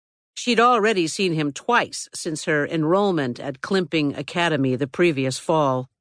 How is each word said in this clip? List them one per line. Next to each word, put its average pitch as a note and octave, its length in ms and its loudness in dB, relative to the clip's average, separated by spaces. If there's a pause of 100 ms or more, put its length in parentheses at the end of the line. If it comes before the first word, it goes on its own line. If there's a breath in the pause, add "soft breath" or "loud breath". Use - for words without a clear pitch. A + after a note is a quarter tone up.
(340)
She'd A#3 240 0
already A3 500 4
seen F3 260 -2
him D3+ 180 0
twice - 600 -2
since D#3 300 -8
her D3+ 220 0
enrollment D#3+ 720 0
at C3+ 220 -10
Klimping E3 560 -2
Academy C#3+ 600 -2
the C3+ 100 -4
previous C3+ 520 0
fall. C3+ 520 0 (100)